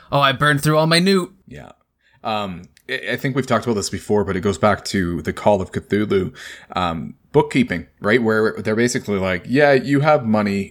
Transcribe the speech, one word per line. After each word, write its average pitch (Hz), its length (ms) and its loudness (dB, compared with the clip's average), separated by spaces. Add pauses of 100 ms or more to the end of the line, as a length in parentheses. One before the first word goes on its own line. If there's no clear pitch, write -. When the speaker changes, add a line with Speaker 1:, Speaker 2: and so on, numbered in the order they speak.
(120)
Speaker 1:
"Oh, 143 80 2
I 135 140 2
burned 147 280 0
through 156 160 2
all 156 80 4
my 165 140 2
newt." 190 320 2 (160)
Speaker 2:
Yeah. - 240 -18 (520)
Um, 98 420 -6 (220)
I, 120 260 -6
I - 20 -2
think 127 200 -4
we've 127 120 -2
talked 113 180 0
about 120 100 0
this 98 140 -4
before, 104 340 -2
but 92 120 -4
it 92 60 -4
goes 98 180 -2
back 104 260 0
to 87 380 -2
the 92 100 -4
Call 104 280 2
of 87 100 -10
Cthulhu, 101 640 -2 (400)
um, 82 400 -4 (160)
bookkeeping, 135 560 0 (120)
right? 107 220 2
Where 110 400 2
they're 107 140 -2
basically 117 420 0
like, 92 300 -2
"Yeah, 143 260 4
you 135 280 2
have 151 240 2
money. 101 460 0